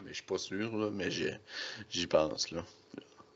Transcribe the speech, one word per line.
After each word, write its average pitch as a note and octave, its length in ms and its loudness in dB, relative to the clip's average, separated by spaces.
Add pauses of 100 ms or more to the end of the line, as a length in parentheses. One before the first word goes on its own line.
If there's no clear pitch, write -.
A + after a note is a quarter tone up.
mais F2+ 60 -10
je - 60 -10
suis - 100 -8
pas F#2+ 120 2
sûr, G#2+ 400 -2
là, G#2+ 140 4
mais F#2+ 180 0
j'y, F2 200 0 (600)
j'y F2 160 0
pense, D#2 460 4
là. E2+ 120 -4 (720)